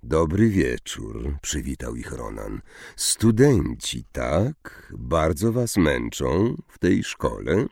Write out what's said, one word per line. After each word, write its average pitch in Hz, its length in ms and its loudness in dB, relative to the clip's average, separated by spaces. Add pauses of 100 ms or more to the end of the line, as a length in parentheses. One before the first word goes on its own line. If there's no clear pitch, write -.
Dobry 82 460 2
wieczór, 62 920 -2
przywitał 64 540 -8
ich 58 160 -10
Ronan. 52 500 -10 (340)
Studenci, 107 1160 2
tak? 78 840 -4
Bardzo 80 540 0
was 117 260 0
męczą 73 800 2 (120)
w - 120 -20
tej 104 240 2
szkole? 62 680 -2